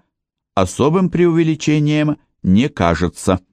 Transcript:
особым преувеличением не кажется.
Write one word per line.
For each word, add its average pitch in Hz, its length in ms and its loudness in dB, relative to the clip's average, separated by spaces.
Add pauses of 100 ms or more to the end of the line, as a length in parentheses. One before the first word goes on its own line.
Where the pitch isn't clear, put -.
(540)
особым 151 560 0
преувеличением 156 1080 0 (260)
не 107 260 2
кажется. 87 680 -2 (140)